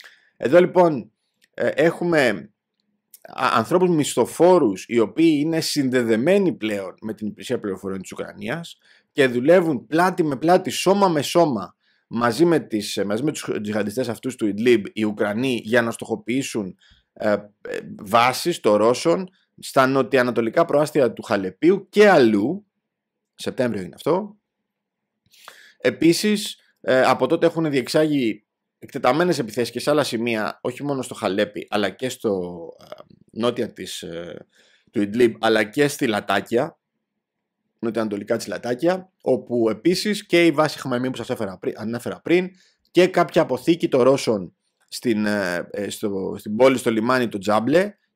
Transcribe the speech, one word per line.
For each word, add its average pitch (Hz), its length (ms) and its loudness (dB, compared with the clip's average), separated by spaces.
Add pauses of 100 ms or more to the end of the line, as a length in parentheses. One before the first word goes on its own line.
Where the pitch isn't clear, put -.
(360)
Εδώ 151 240 4
λοιπόν, 165 500 2 (440)
ε, - 140 -2
έχουμε, 170 800 0 (720)
α, - 300 -4
ανθρώπους 160 360 2
μισθοφόρους 147 1000 2
οι 117 100 0
οποίοι 156 420 2
είναι 160 200 -2
συνδεδεμένοι 131 920 0
πλέον 101 480 -6
με 110 140 -10
την 107 120 -10
υπηρεσία 104 340 -8
πληροφοριών 95 420 -8
της - 100 -18
Ουκρανίας 107 640 -10 (340)
και 135 140 4
δουλεύουν 147 600 2
πλάτη 180 360 0
με 147 140 -2
πλάτη, 165 340 2
σώμα 196 380 2
με 151 140 0
σώμα 117 540 0 (320)
μαζί 120 360 0
με 165 140 4
τις, 107 380 -6
ε, 98 80 -2
μαζί 107 180 -2
με 156 100 -2
τους - 180 -8 (120)
τζιχαντιστές 107 460 -4
αυτούς 117 280 -8
του 110 100 -2
Ιντλίμπ, 107 460 2
οι 107 120 -4
Ουκρανοί, 107 600 -2
για 120 180 2
να 113 80 -4
στοχοποιήσουν, 110 840 -6 (360)
ε, 110 200 -2
ε, 101 60 0 (600)
βάσεις 120 600 0
των 107 140 4
Ρώσων 127 560 2 (280)
στα - 280 2
νοτιοανατολικά 123 800 2
προάστια 143 480 0
του 107 100 -14
Χαλεπίου 113 640 0
και 208 200 6
αλλού. 131 580 4 (680)
Σεπτέμβριο 104 480 -4
είναι 85 120 -12
αυτό. 190 420 -4 (1400)
Επίσης, 170 800 0 (220)
ε, 127 220 2
από 123 240 4
τότε 165 200 0
έχουν 165 240 -2
διεξάγει 139 720 0 (340)
εκτεταμένες 139 600 0
επιθέσεις 117 320 -4
και 123 100 -10
σε 151 100 -2
άλλα 147 140 2
σημεία, 113 580 -4
όχι 123 220 -8
μόνο 139 180 -4
στο 107 120 -14
Χαλέπι, 98 560 -4
αλλά 101 200 -2
και 127 180 -8
στο, 90 520 -6 (200)
ε, - 40 -20 (460)
νότια 113 420 -4
της, - 300 -14
ε, 85 440 -14 (440)
του 107 120 -2
Ιντλίμπ, 113 380 2
αλλά 110 240 2
και 143 240 0
στη 143 180 -4
Λατάκια, 104 720 -2 (1000)
νοτιοανατολικά 110 580 -4
της 104 100 -10
Λατάκια, 123 640 -4 (100)
όπου 120 460 0
επίσης 185 580 -2
και 170 200 4
η 165 40 6
βάση 151 280 0
Χμαϊμί 127 320 -4
που - 60 -10
σας 117 140 -8
έφερα 101 280 -6
πρι-, - 180 -6
ανέφερα 113 440 -8
πριν 180 300 0 (400)
και 180 160 6
κάποια 175 360 2
αποθήκη 156 460 0
των 127 140 2
Ρώσων 120 520 2 (340)
στην, 107 380 -2
ε, 92 440 -2
ε, 101 200 -6
στο, 95 480 -6
στην 107 180 -8
πόλη, 131 220 6
στο 120 120 -2
λιμάνι, 117 380 0
το 104 100 -8
Τζάμπλε, 117 580 0 (200)